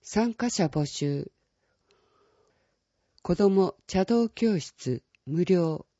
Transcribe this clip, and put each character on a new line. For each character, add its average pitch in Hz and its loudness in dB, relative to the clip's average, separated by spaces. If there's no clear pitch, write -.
参 226 -2
加 240 -2
者 175 0
募 147 -2
集。 143 -6
子 175 0
ど 202 4
も 190 4
茶 190 0
道 233 2
教 220 0
室 - -6
無 160 -2
料。 165 0